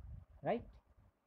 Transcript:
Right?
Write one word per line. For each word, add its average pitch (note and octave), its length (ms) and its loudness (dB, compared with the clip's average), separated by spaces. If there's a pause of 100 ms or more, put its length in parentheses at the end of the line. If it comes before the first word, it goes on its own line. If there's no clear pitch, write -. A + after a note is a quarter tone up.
(440)
Right? G#3+ 220 4 (600)